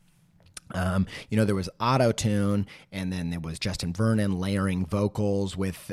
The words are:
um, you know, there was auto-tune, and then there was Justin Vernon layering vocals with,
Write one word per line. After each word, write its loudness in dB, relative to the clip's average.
um, 2
you 0
know, 6
there 2
was -4
auto-tune, 2
and -4
then -2
there -4
was -6
Justin -4
Vernon 2
layering 0
vocals 0
with, -4